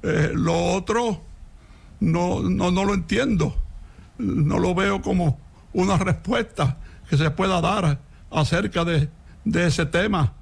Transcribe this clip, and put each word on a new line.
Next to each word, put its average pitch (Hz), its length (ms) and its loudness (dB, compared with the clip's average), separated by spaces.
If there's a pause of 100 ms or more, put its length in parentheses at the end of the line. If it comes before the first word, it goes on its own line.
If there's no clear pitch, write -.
eh, 90 320 0
lo 175 400 0
otro 214 480 -2 (760)
no, 175 420 0
no, 180 280 0
no 190 140 2
lo 202 80 2
entiendo, 196 640 0 (640)
no 190 400 0
lo 180 160 2
veo 196 260 0
como 175 380 0 (340)
una 190 240 2
respuesta 185 800 0 (300)
que 156 80 2
se 151 140 4
pueda 185 320 0
dar 170 380 0 (300)
acerca 170 540 0
de, 156 240 2 (360)
de 175 220 2
ese 165 200 2
tema. 175 560 0